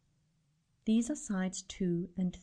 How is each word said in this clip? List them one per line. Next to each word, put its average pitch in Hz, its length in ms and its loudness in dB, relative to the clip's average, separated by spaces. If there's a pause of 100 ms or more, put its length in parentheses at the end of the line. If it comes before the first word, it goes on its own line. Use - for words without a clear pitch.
(840)
These 226 240 4
are 302 60 -2
sides 185 480 -2
two 175 460 -2 (100)
and 180 240 0